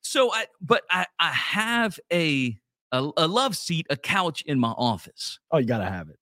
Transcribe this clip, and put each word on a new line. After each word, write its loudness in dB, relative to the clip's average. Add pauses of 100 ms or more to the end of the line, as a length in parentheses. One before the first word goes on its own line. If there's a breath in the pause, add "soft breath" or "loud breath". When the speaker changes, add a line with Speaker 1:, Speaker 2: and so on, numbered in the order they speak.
Speaker 1:
So 2
I, -2 (140)
but 2
I, 0 (120)
I 2
have 0 (140)
a, 2 (360)
a, 0
a 4
love 0
seat, -4
a 0
couch -2
in 2
my 4
office. -4 (100)
Speaker 2:
Oh, 2
you 2
gotta 0
have -6
it. -20